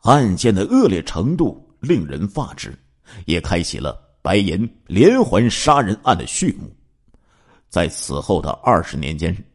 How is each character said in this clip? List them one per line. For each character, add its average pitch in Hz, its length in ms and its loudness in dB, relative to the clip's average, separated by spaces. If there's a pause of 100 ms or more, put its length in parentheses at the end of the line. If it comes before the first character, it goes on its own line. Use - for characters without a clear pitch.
案 117 340 4
件 113 180 2
的 95 80 0
恶 240 240 4
劣 87 160 0
程 123 340 -4
度 - 320 -4 (120)
令 123 260 0
人 73 220 -6
发 135 260 -8
指， - 220 -14 (480)
也 82 160 0
开 87 220 -2
启 - 160 -8
了 69 180 -8 (260)
白 92 140 0
银 101 320 0 (180)
连 190 360 6
环 113 280 2
杀 143 300 2
人 101 220 -2
案 90 160 2
的 - 80 -8
序 - 340 -2
幕。 - 80 -14 (1000)
在 85 200 0
此 - 320 -8
后 92 200 0
的 - 100 -6 (140)
二 107 160 4
十 - 160 -10
年 73 220 -6
间 85 180 -4 (180)